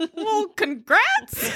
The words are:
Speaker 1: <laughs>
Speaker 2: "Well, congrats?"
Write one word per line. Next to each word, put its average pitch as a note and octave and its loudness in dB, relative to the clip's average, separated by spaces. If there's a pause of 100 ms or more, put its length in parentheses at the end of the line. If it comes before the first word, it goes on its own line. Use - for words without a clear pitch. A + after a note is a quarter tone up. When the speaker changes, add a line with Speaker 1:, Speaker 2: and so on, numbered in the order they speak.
Speaker 1:
<laughs> - -20
Speaker 2:
"Well, G#4+ -2
congrats?" A4 0